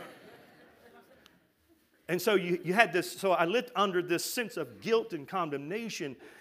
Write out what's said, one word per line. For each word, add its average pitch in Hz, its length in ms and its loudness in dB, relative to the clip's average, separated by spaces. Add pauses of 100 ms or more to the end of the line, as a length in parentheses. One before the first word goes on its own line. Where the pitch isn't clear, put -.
(2000)
And 170 140 0
so 220 140 4
you, 175 260 0
you 170 100 -2
had 202 200 6
this, - 260 0
so 190 140 2
I 170 140 4
lived 240 280 0
under 185 260 2
this 165 240 0
sense - 320 -4
of 123 240 -8
guilt 226 320 0
and 143 140 -8
condemnation 165 880 -4 (260)